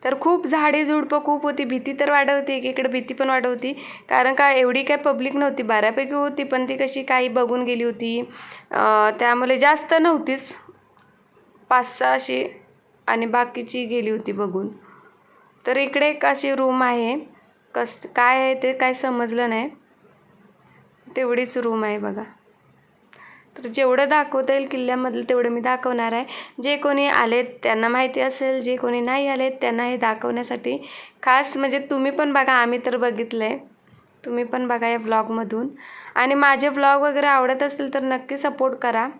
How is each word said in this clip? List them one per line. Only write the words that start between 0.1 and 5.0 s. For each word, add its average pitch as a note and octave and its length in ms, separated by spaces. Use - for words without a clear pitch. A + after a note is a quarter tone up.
खूप F4 260
झाडे D4+ 380
झुडपं D4 400
खूप D4 180
होती, C#4+ 220
भीती B3+ 360
तर C#4+ 100
वाटत C#4 200
होती, C#4 220
एकीकडे B3+ 360
भीती B3 260
पण C4+ 140
वाटत C4 180
होती, B3 260
कारण B3+ 260
का C#4+ 180
एवढी B3+ 300
काय D4 140
पब्लिक C#4 380